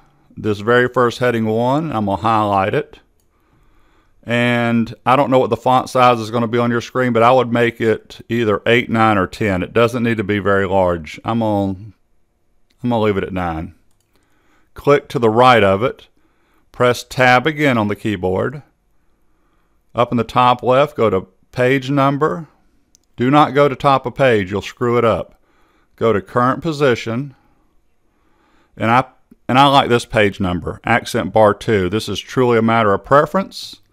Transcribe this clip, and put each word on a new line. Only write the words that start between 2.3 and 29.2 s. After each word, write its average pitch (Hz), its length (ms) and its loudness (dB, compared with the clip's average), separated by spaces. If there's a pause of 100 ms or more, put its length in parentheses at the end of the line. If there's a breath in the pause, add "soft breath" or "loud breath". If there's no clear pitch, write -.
it. - 260 -6 (1200)
And 120 720 -2 (100)
I 123 100 4
don't 139 140 0
know 131 100 2
what 104 120 0
the 113 60 -2
font 127 320 0
size 123 300 2
is 110 120 -10
gonna 117 160 -4
be 117 100 -4
on 120 140 0
your 117 100 -2
screen, 123 320 -4
but 113 100 2
I 120 80 6
would 120 220 2
make 117 260 0
it - 500 -4
either 113 360 -2
eight, 120 240 2
nine, 110 280 2
or 92 100 0
ten. 98 340 -4
It - 120 -8
doesn't 113 300 0
need 117 140 -2
to 107 60 -4
be 104 160 -2
very 98 260 0
large. 90 580 -2
I'm 117 160 -4
gonna, 101 360 -2 (1080)
I'm 123 60 -4
gonna 117 100 0
leave 107 180 0
it 92 60 -2
at - 80 -8
nine. 87 440 -8 (960)
Click - 360 0
to 143 100 -6
the 117 100 2
right 117 340 6
of 98 200 2
it. - 240 -6 (640)
Press 123 340 -2
Tab 127 420 2
again 147 300 0
on 107 100 0
the 104 80 -4
keyboard. 104 640 -4 (1300)
Up 117 180 0
in 123 60 0
the 113 80 0
top 123 360 2
left, 127 360 0
go 113 120 2
to 95 180 -2 (260)
Page 127 360 -2
Number. 143 600 -2 (640)
Do 127 160 0
not 151 220 4
go 143 160 4
to 131 80 -4
top 135 280 0
of 123 80 -6
page. 110 380 0
You'll 101 100 -4
screw 120 360 -4
it 117 80 2
up. - 340 -2 (560)
Go 113 160 0
to 98 100 0
Current 127 400 -2
Position. 139 720 -2 (1400)
And 110 160 -2
I, 127 140 2 (420)